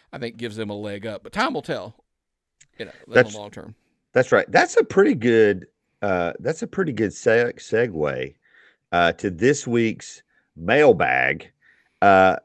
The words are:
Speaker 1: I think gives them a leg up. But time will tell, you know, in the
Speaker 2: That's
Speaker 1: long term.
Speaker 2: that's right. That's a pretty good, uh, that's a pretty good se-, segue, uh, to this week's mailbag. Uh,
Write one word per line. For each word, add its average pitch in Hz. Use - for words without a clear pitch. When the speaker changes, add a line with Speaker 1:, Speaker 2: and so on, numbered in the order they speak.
Speaker 1:
I -
think 120
gives 113
them 110
a 104
leg 101
up. 107
But -
time 254
will 151
tell, 113
you 113
know, 87
in -
the -
Speaker 2:
That's 117
Speaker 1:
long 104
term. -
Speaker 2:
that's -
right. 107
That's 339
a 453
pretty 208
good, 110
uh, 90
that's 151
a 233
pretty 175
good 104
se-, 117
segue, 76
uh, 85
to -
this 110
week's 117
mailbag. 80
Uh, 95